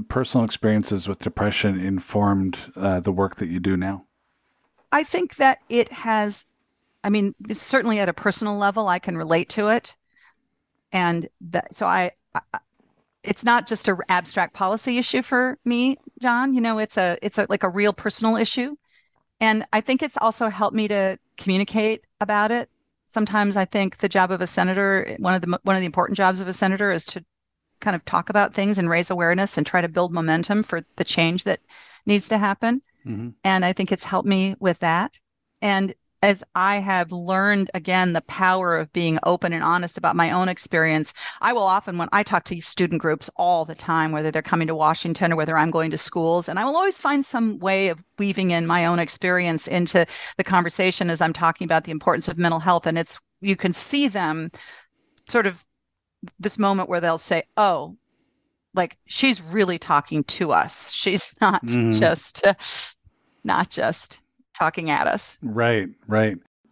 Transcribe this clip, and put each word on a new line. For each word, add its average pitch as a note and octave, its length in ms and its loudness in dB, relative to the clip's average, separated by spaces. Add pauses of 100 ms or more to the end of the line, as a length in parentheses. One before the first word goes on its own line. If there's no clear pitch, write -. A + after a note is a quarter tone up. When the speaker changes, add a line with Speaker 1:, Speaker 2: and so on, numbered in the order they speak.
Speaker 1:
personal B2+ 360 0
experiences G#2 640 0
with G2 100 -4
depression, G2+ 600 -2
informed, G2 800 0 (180)
uh, F#2+ 240 0
the F#2 100 -2
work F#2+ 260 0
that F#2 120 -6
you F2 100 -4
do F#2+ 180 0
now? G2 280 -4 (880)
Speaker 2:
I D4 100 2
think F4 340 -4
that C4+ 220 2 (100)
it A#3 200 0
has, G#3+ 580 -4 (560)
I G3+ 80 -2
mean, G3+ 240 0 (160)
certainly A3 480 -2
at G3 100 0
a E3+ 40 -2
personal G#3 440 -2
level, G3+ 300 0
I F3+ 140 0
can F3 160 -8
relate E3 340 0
to G#3 160 -2
it. A3+ 300 0 (960)
And E3+ 360 0 (220)
that, - 240 -4
so G#3 120 -4
I, F3+ 260 0 (240)
I, - 40 -6 (840)
it's - 200 -4
not A#3+ 220 4
just - 220 -4
an F#3+ 80 2 (120)
abstract F3+ 460 0
policy A3 420 -2
issue B3+ 260 -2
for B3+ 420 0
me, B3 320 2 (240)
John. B3 320 2
You B3+ 80 2
know, A3+ 180 0
it's G#3+ 180 -4
a, F3+ 240 2
it's G3+ 180 -6
a, G3+ 100 0
like, G3+ 160 -2
a F#3 40 4
real G3+ 240 2
personal A3+ 440 0
issue. B3 400 -2 (640)
And A3 320 2
I G#3+ 80 2
think C4 240 0
it's - 140 -6
also A3+ 300 0
helped G3+ 280 -2
me G#3+ 100 0
to G3 320 0 (180)
communicate G#3 680 0 (160)
about G#3 320 2
it. A#3+ 180 -4 (360)
Sometimes G#3 500 0
I F#3+ 80 2
think G3 340 -2
the G3 100 0
job F#3 220 2
of F#3 100 -2
a F3+ 60 -2
senator, F#3+ 720 0
one F#3 160 2
of F#3 80 0
the, F3 220 -2
one F#3+ 100 4
of F#3+ 60 0
the F#3 60 -2
important F3 300 0
jobs F#3 220 2
of F#3 80 -6
a F#3 60 -6
senator F#3+ 400 0
is E3 140 -2
to - 180 -10 (560)
kind F#3+ 160 -2
of - 100 -8
talk - 240 0
about G3+ 240 2
things G3+ 240 0
and F3 100 2
raise E3+ 220 0
awareness F3+ 480 2
and G3 80 0
try F3+ 160 2
to E3+ 60 0
build F3 240 0
momentum E3+ 500 0
for E3+ 180 -4 (160)
the - 80 -2
change E3+ 400 0
that F#3+ 160 0 (460)
needs G#3 220 2
to A3 100 2
happen. A3+ 420 0 (240)
Speaker 1:
Mm-hmm. A#2 260 -8 (120)
Speaker 2:
And F#3+ 220 2
I F#3 100 2
think F#3+ 180 -2
it's F#3 120 -4
helped F#3+ 240 -2
me F#3+ 300 2
with F3+ 200 0
that. F3 400 0 (420)
And G3 340 0 (280)
as G3 200 4 (120)
I G3 220 2
have F#3 360 -2
learned, F#3 600 0
again, F3+ 400 2
the D#3+ 80 -2
power F#3 560 0
of D#3+ 160 -4
being E3 300 2
open F3 280 2
and E3 100 -4
honest F3 360 0
about E3+ 180 0
my E3+ 140 4
own F#3 180 2
experience, D#3+ 640 0 (300)
I A#3 100 0
will A3+ 120 0
often, F#3+ 340 0
when E3 140 -4
I G3+ 100 4
talk G3+ 220 0
to F3 180 -10
student E3+ 400 -2
groups D#3+ 340 0
all F3 300 2
the D#3+ 80 -12
time, D#3+ 380 0
whether D#3 180 -2
they're D#3 100 -2
coming E3 280 0
to D#3+ 60 -2
Washington D#3+ 600 2
or - 20 -2
whether D#3 220 0
I'm D#3+ 120 4
going D#3+ 200 0
to D#3 80 -4
schools, E3+ 500 0
and F#3 100 -4
I G#3+ 60 0
will C#4 120 0
always F#4 220 0
find C#4+ 280 0
some A3+ 320 -2
way F#3+ 300 0
of E3 140 -4 (160)
weaving G3 340 0
in E3+ 140 0
my E3+ 200 2
own E3+ 120 2
experience F3 680 -2
into F3 380 2 (320)
the F#3+ 60 0
conversation F3+ 640 2
as E3 100 0
I'm D#3+ 140 2
talking E3 320 0
about D#3+ 180 2
the E3 80 -8
importance D#3+ 360 0
of E3 100 -6
mental E3 220 2
health. E3+ 260 2
And E3 100 0
it's, - 240 -4 (220)
you G3 140 2
can F3+ 180 0
see C#4+ 340 0
them E3 420 -4 (800)
sort A3+ 180 2
of F3+ 160 -4 (800)
this - 180 -6
moment G3 300 2
where F3 140 -2
they'll E3 160 0
say, E3 240 -2 (160)
"Oh, F3+ 400 0 (760)
like, F3+ 320 -2
she's B3 380 0
really F3+ 360 0
talking D3+ 460 0
to D#3+ 280 0
us. - 380 2
She's - 480 0
not G3 280 2
Speaker 1:
Mm. A#2 340 2
Speaker 2:
just, - 420 0 (1000)
not F#3 240 0
just - 540 -4 (320)
talking E3 340 -2
at - 180 2
us." - 360 -2
Speaker 1:
Right, A2+ 480 0 (180)
right. G#2+ 300 2 (340)